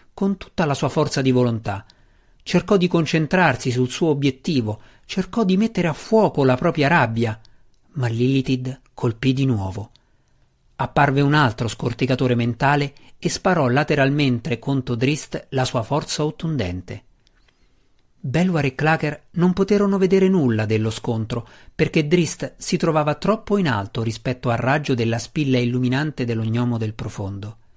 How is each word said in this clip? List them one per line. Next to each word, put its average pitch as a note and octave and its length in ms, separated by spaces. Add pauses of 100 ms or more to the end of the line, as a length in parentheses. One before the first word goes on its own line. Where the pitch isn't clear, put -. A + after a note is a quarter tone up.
(120)
con G3 240
tutta - 300
la C#3+ 80
sua C3 160
forza D3 320
di C3 80
volontà. A2+ 560 (600)
Cercò F#3 280
di F3+ 100
concentrarsi D#3+ 840
sul B2+ 180
suo E3+ 200
obiettivo, C#3 680 (240)
cercò - 380
di F#3+ 140
mettere G3 320
a D#3 40
fuoco F3 520
la C3 100
propria D3 320
rabbia, A#2 500 (580)
ma B2+ 120
Lilithid B2+ 760 (120)
colpì B2 380
di C3+ 120
nuovo. G#2 460 (840)
Apparve C#3+ 460
un C#3+ 120
altro C3 320
scorticatore B2 720
mentale C3+ 580 (240)
e - 100
sparò E3+ 380
lateralmente C#3 960
contro C3 340
Drist C#3 540
la C3 160
sua B2+ 180
forza D3+ 420
ottundente. G#2+ 800 (1200)
Belwar D#3 440
e C3+ 120
Clacker D3+ 560
non F3 200
poterono G3+ 460
vedere F#3 300
nulla B2 380
dello A2 240
scontro, A2+ 580 (260)
perché D#3+ 320
Drist D3+ 520
si - 180
trovava D3+ 400
troppo G#3 420
in F#3+ 80
alto A2 380
rispetto B2 460
al A#2 80
raggio C#3+ 360
della A2+ 240
spilla C3+ 400
illuminante B2+ 640
dello A2+ 200
gnomo A#2 340
del G#2+ 160
profondo. G2+ 640 (200)